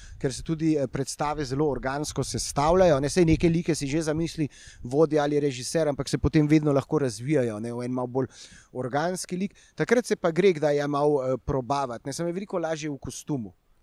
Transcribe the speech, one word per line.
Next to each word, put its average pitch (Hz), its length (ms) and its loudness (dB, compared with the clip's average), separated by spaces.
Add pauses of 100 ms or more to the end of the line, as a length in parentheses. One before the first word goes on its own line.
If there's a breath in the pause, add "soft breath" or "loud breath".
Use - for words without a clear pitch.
(160 soft breath)
ker 135 180 -4
se - 100 -10
tudi, 160 300 0
eh, 139 140 0
predstave 147 580 -4
zelo 139 240 0
organsko 135 540 -4
sestavljajo, 156 760 4
ne. 143 80 -2
Saj 180 180 4
neke 160 220 4
like 165 280 2
si 143 120 -6
že 147 140 -2
zamisli 156 480 -2 (320 soft breath)
vodja 147 400 2
ali 147 180 2
režiser, 143 480 -2
ampak 139 220 -4
se 151 80 -2
potem 151 300 2
vedno 151 260 4
lahko 139 260 0
razvijajo, 123 600 -2
ne, 117 120 -8
v 120 120 -8
en 123 100 -6
malo 127 160 -4
bolj 127 180 -2 (440 soft breath)
organski 147 680 -4
lik. 190 160 -4 (200 soft breath)
Takrat 233 320 2
se 214 100 0
pa 170 160 0
gre 180 200 4
kdaj, 147 240 2
ja, 143 120 0
malo, 147 360 2
eh, 131 140 0
probavati, 131 640 -4
ne. 139 100 -8
Samo 170 140 -4
je 170 60 -4
veliko 196 260 -6
lažje 156 300 -4
v 139 100 -8
kostumu, 123 540 -8 (300)